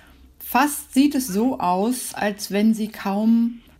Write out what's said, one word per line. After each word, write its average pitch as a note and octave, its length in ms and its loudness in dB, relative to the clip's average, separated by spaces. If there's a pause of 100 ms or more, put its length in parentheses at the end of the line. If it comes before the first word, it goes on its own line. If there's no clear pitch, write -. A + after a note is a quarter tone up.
(380)
fast - 560 -2
sieht C#4+ 220 4
es B3+ 120 -2
so A3 320 0
aus, F#3+ 540 -2
als G#3 360 -4
wenn G#3+ 240 4
sie G#3+ 140 -4
kaum A3+ 720 0 (200)